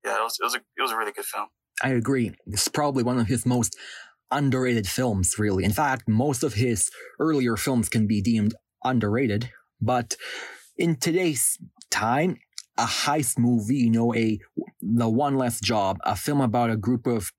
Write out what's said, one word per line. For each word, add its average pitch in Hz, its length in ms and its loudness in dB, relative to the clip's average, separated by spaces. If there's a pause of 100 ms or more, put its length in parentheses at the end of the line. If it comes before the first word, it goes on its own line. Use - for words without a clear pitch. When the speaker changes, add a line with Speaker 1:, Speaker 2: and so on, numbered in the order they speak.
Speaker 1:
yeah, 101 140 -2
it 110 40 0
was, 117 160 -4
it - 60 -4
was 120 100 0
a, 123 40 -4 (180)
it - 60 -4
was 123 100 -2
a 110 60 -2
really 104 140 -2
good 101 120 -10
film. 104 220 -8 (360)
Speaker 2:
I 127 80 0
agree. 123 440 0 (120)
It's - 220 -4
probably 143 340 0
one 123 160 0
of 117 100 0
his 120 180 0
most 123 320 0 (520)
underrated 127 560 2
films, 101 520 0
really. 101 260 2
In 104 80 2
fact, 135 340 0
most 123 360 2
of 143 100 0
his 113 380 0 (280)
earlier 135 380 2
films 123 320 0
can 110 180 2
be 104 140 2
deemed 110 340 2 (300)
underrated. 113 680 0 (300)
But 123 360 -2 (600)
in 170 200 0
today's 170 600 0 (340)
time, 143 460 0 (400)
a 113 100 0
heist 143 520 -2
movie, 120 380 2
you 120 140 4
know, 117 220 2
a, 110 280 0 (420)
The 117 260 2
One 135 300 2
Last 123 240 -2
Job, 98 400 0
a 101 140 -2
film 143 240 0
about 120 300 2
a 113 60 0
group 120 300 -2
of 117 320 -2